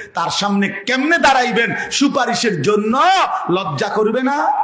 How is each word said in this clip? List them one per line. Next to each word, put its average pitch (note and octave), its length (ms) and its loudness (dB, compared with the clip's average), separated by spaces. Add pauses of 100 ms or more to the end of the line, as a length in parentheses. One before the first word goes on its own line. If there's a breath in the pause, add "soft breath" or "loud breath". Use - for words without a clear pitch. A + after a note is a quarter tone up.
(140 loud breath)
তার E3 160 -4
সামনে G3+ 380 -2
কেমনে C#4+ 500 -2
দাঁড়াইবেন B3 560 2 (160)
সুপারিশের A#3 720 0
জন্য? G#3+ 400 2 (480)
লজ্জা F#3+ 380 -2
করবে A3 340 0
না? C#4+ 280 0 (140)